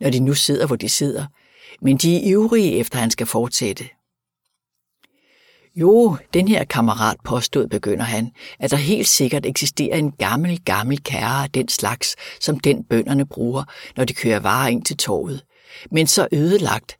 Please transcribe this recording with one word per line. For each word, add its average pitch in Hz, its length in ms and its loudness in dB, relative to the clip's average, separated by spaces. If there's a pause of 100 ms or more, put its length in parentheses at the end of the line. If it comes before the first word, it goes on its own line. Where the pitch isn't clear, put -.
når 139 100 0
de 127 100 2
nu 135 140 2
sidder, 143 320 0
hvor 139 100 0
de 101 120 -6
sidder. 143 380 -2 (560)
Men 135 140 4
de 170 200 2
er - 60 -2
ivrige 208 540 4
efter, 117 220 -2
han 113 120 0
skal 117 160 -4
fortsætte. 117 600 -4 (1900)
"Jo, 196 400 6 (180)
den 185 140 4
her 214 160 2
kammerat 110 600 0
påstod," 123 420 -2
begynder 101 380 -4
han, 117 260 -4 (280)
"at 135 120 -4
der 143 60 2
helt 147 320 0
sikkert 139 380 0
eksisterer 139 500 -2
en 151 160 0
gammel, 160 520 -2
gammel 120 380 -2
kærre 131 400 -4
af 143 80 -6
den 127 180 -2
slags, - 480 -4 (240)
som 147 200 -2
den 143 240 0
bønderne 139 420 0
bruger, 131 380 -4 (320)
når 131 80 -2
de 127 100 -4
kører 110 260 0
varer 120 280 2
ind 120 160 -2
til - 120 -4
torvet, 135 480 -4 (460)
men 160 160 2
så - 260 2
ødelagt, 156 680 2